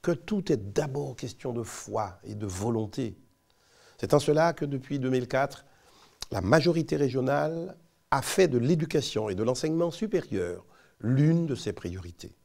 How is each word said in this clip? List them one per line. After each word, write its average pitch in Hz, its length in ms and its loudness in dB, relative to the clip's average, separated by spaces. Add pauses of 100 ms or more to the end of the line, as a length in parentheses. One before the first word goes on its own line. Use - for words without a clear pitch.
que 175 100 2
tout 180 400 -2
est 123 60 2
d'abord 135 580 -4
question 123 380 -8
de 117 80 -4
foi 104 640 -6
et 107 100 -10
de 104 120 -6
volonté. 107 720 -4 (800)
C'est - 140 2
en 147 60 8
cela 151 340 4
que 151 140 -4
depuis 139 320 -4
deux 127 120 0
mille 127 180 2
quatre, 135 360 -2 (680)
la 98 120 -2
majorité 156 540 4
régionale 143 800 0 (340)
a 135 100 2
fait 185 280 4
de 123 100 2
l'éducation 143 720 0
et 95 40 -2
de 95 80 -2
l'enseignement 160 480 0
supérieur 98 760 -4 (340)
l'une 151 460 4
de 139 80 -2
ses - 180 -6
priorités. 87 720 -10